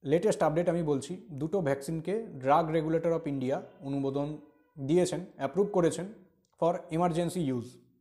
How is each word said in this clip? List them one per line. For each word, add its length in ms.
লেটেস্ট 360
আপডেট 260
আমি 180
বলছি, 220
দুটো 160
ভ্যাকসিনকে 460
Drug 240
Regulator 420
of 60
India 240
অনুমোদন 400
দিয়েছেন, 320
অ্যাপ্রুভ 280
করেছেন 280
for 140
emergency 440
use। 140